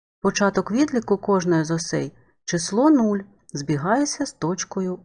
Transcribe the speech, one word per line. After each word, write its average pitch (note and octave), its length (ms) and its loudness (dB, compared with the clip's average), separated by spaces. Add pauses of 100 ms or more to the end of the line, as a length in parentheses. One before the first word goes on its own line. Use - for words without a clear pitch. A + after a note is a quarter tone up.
(220)
Початок G3 480 0
відліку A#3 480 0
кожної F3 460 2
з D#3 60 -6
осей D#3+ 420 -4 (320)
число G3 460 2
нуль A3 280 4 (340)
збігається F3 760 -2
з - 60 -14
точкою F#3 720 -4